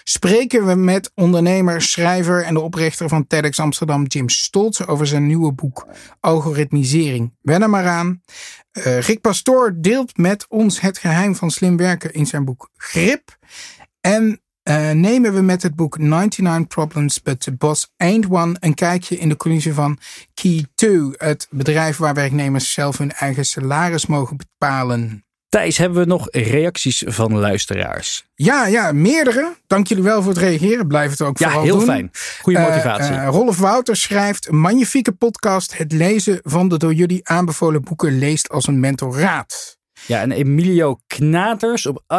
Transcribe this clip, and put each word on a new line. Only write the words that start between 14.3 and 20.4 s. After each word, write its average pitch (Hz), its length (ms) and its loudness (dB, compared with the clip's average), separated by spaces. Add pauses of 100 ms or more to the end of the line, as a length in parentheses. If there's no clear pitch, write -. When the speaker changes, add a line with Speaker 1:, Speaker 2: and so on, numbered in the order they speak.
Speaker 1:
eh, 151 280 0
nemen 208 420 4
we 190 80 2
met 180 220 2
het 156 120 -2
boek 160 220 -4
Ninety-nine 165 680 0
Problems, 151 560 -2
But 135 180 -4
the - 120 -8
Boss 151 460 -2
Ain't 202 320 2
One 170 300 0
een 156 140 2
kijkje 180 440 -2
in 165 120 0
de 151 80 0
coulissen 160 360 -2
van 147 240 -2 (360)
Key 160 320 0 (100)